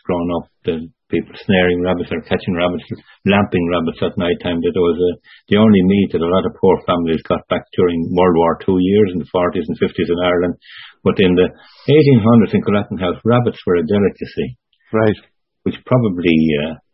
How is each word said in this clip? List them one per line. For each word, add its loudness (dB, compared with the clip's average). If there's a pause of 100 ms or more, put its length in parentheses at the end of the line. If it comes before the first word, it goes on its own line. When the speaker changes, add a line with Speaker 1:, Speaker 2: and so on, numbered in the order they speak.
Speaker 1:
growing -4
up. -10 (180)
The -8 (160)
people -4 (160)
snaring 2
rabbits -4
or -6
catching -4
rabbits, -4 (400)
lamping 0
rabbits -4
at -6
night -2
time. -4
That -2
was, 0
uh, 0 (320)
the 2
only 6
meat 2
that -2
a -2
lot 0
of -4
poor 4
families -2
got -4
back -4
during -2
World 2
War 0
Two 0
years 2
in -6
the -14
forties -2
and -8
fifties -2
in -2
Ireland. -2 (400)
But 0
in 4
the 2 (400)
eighteen 6
hundreds 4
in 0
Culatin -4
House, -4
rabbits 0
were 0
a -6
delicacy. -4 (320)
Speaker 2:
Right. 2 (480)
Speaker 1:
Which -6
probably, 0 (320)
uh, -10 (200)